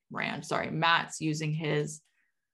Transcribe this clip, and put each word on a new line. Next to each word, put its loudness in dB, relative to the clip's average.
Rand, -4
sorry, 0
Mat's 2
using -2
his, 0